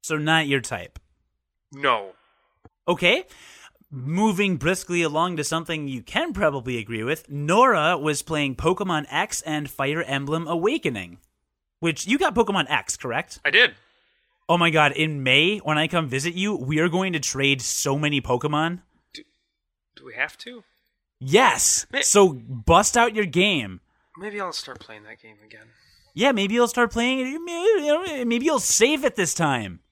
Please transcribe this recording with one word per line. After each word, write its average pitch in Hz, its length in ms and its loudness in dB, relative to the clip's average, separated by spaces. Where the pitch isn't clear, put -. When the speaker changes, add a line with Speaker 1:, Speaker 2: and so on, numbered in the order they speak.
Speaker 1:
So 156 140 -4
not 156 300 2
your 139 140 2
type. - 380 -10
Speaker 2:
No. 123 400 -2
Speaker 1:
Okay. 180 380 2
Moving 180 640 0
briskly 175 460 -2
along 165 340 0
to 151 80 -4
something 160 440 -4
you 131 140 -8
can 311 300 -4
probably 139 460 -2
agree 110 260 -6
with, 151 260 -6
Nora 170 680 2
was 147 240 -2
playing 143 340 -4
Pokemon 175 540 0
X 165 320 -4
and 151 280 -6
Fire 147 340 -4
Emblem 143 440 -4
Awakening. 156 680 -2
Which, 165 260 -4
you 262 100 2
got 320 160 0
Pokemon 202 360 0
X, 139 260 -2
correct? 131 480 -6
Speaker 2:
I 147 60 2
did. 220 260 4
Speaker 1:
Oh 170 100 4
my 170 120 4
god, 151 240 4
in 151 300 -2
May, 151 340 4
when 156 200 -2
I 160 120 0
come 160 180 0
visit 135 280 -4
you, 196 200 -2
we 151 240 -2
are 170 80 2
going 185 260 0
to 156 60 -4
trade 135 420 0
so - 360 -2
many 147 240 0
Pokemon. 151 580 -2
Speaker 2:
Do, - 100 -20
do 135 80 -20
we 120 80 -18
have 131 260 -8
to? 240 240 -18
Speaker 1:
Yes! 135 720 2
Speaker 2:
May- - 120 -4
Speaker 1:
So 196 280 6
bust 131 640 2
out 233 180 4
your 214 120 0
game. 147 560 0
Speaker 2:
Maybe 208 220 -10
I'll 180 140 -8
start - 260 -12
playing 107 240 -20
that 110 180 -20
game 110 240 -20
again. 110 220 -20
Speaker 1:
Yeah, 240 180 2
maybe 202 220 0
you'll 240 160 4
start 240 240 0
playing 247 260 0
it. 254 40 -2
Maybe, 349 460 0
you - 20 0
know, 302 380 -2
maybe 233 200 0
you'll 302 140 2
save 269 440 2
it 277 140 0
this 175 160 0
time. 120 480 -2